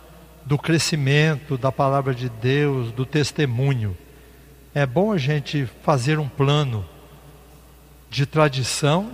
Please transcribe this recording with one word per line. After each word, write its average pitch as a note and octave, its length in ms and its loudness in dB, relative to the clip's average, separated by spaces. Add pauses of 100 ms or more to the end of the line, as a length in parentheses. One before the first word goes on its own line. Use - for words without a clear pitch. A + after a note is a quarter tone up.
(440)
do C#3 120 0
crescimento, D3 1000 0
da C3 140 0
palavra C3+ 420 0
de B2+ 140 -4
Deus, B2+ 640 0
do B2+ 120 -4
testemunho. B2+ 920 0 (800)
É C#3+ 120 2
bom F3 240 0
a G3+ 80 0
gente C#3+ 500 -2 (140)
fazer D3+ 360 2
um D3 100 -4
plano C#3 560 0 (1200)
de C#3 180 -2
tradição D3+ 880 0